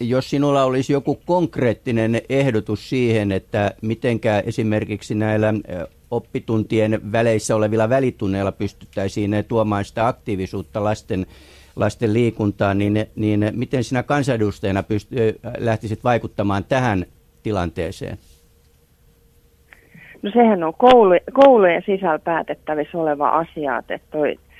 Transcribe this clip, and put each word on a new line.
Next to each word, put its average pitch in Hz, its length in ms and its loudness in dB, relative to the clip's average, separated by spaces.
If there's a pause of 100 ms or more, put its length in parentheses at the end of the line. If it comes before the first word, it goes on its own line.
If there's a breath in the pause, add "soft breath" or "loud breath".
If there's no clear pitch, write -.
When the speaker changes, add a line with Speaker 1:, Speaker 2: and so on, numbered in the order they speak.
Speaker 1:
jos 123 300 -2
sinulla 143 340 2
olisi 131 300 0
joku 139 320 -2
konkreettinen 117 1040 0
ehdotus 117 600 0
siihen, 113 420 0
että 98 500 -2
mitenkä 110 640 -2
esimerkiksi 107 680 -4
näillä, 107 380 0 (140)
eh, 87 200 -10 (240)
oppituntien 110 1000 -2
väleissä 113 440 0
olevilla 110 340 2
välitunneilla 98 640 0
pystyttäisiin, 101 840 -4
eh, 104 140 0
tuomaan 107 380 0
sitä 113 220 -2
aktiivisuutta 98 760 -6
lasten, 104 420 -4 (500 soft breath)
lasten 107 380 -2
liikuntaan, 110 640 0
niin, 104 280 0 (100)
niin 107 360 0
miten 120 320 -4
sinä 123 200 -4
kansanedustajana 107 800 -2
pyst-, 107 380 -4
eh, 110 160 2 (220)
lähtisit 110 460 -4
vaikuttamaan 104 600 -2
tähän 123 420 -2 (380)
tilanteeseen? 92 760 -6 (2000 loud breath)
Speaker 2:
No 202 120 -6
sehän 220 300 4
on 160 100 -2
koulu-, 233 600 6
koulujen 214 520 6
sisällä 185 340 0
päätettävissä 156 760 -4
oleva 147 320 0
asia, 151 480 -2
että - 220 -8 (120)
toi 147 280 -2 (200 loud breath)